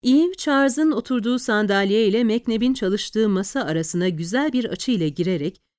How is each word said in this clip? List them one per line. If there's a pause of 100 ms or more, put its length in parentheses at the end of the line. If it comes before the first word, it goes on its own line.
Eve,
Charles'ın
oturduğu
sandalye
ile
McNabb'in
çalıştığı
masa
arasına
güzel
bir
açı
ile
girerek (180)